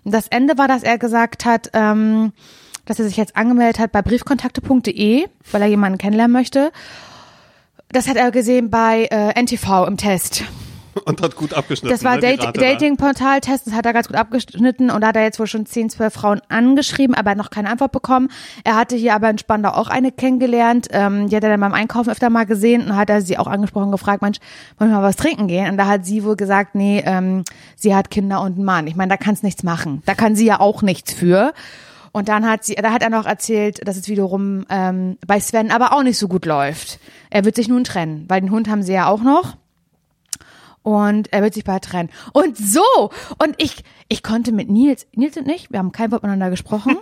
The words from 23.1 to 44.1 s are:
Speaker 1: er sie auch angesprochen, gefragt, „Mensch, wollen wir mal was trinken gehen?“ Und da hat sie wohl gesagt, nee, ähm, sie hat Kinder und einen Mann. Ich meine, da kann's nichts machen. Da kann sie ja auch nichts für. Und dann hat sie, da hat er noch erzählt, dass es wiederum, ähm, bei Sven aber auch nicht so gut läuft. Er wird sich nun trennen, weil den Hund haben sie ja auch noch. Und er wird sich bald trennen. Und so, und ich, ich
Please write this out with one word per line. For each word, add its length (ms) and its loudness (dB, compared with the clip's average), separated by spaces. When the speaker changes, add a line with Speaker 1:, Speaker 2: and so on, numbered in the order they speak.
Speaker 1:
er 120 2
sie 160 -4
auch 80 0
angesprochen, 460 -2
gefragt, 300 -2
„Mensch, 160 -2
wollen 140 2
wir 60 2
mal 80 2
was 100 4
trinken 320 -2
gehen?“ 240 -2
Und 60 -4
da 100 2
hat 180 0
sie 200 -4
wohl 100 0
gesagt, 400 -2
nee, 320 2
ähm, 380 -2
sie 180 2
hat 160 2
Kinder 300 -2
und 160 -4
einen 80 -2
Mann. 240 0
Ich 80 -6
meine, 140 0
da 80 0
kann's 260 -2
nichts 180 -4
machen. 420 -4
Da 120 0
kann 180 2
sie 120 4
ja 120 4
auch 240 2
nichts 300 -2
für. 400 2
Und 180 -6
dann 160 0
hat 200 0
sie, 100 -6
da 160 -2
hat 120 0
er 80 -2
noch 160 -2
erzählt, 600 -4
dass 100 -6
es 120 -12
wiederum, 600 -2
ähm, 560 -2
bei 140 0
Sven 320 -2
aber 220 2
auch 100 2
nicht 160 0
so 80 -4
gut 180 -2
läuft. 540 -4
Er 140 0
wird 100 2
sich 140 0
nun 160 2
trennen, 420 -6
weil 140 0
den 100 -2
Hund 180 -2
haben 140 -2
sie 120 -2
ja 120 2
auch 160 0
noch. 340 2
Und 520 0
er 80 2
wird 100 2
sich 120 -10
bald 200 -4
trennen. 240 -6
Und 240 2
so, 240 0
und 160 0
ich, 260 -6
ich 140 -4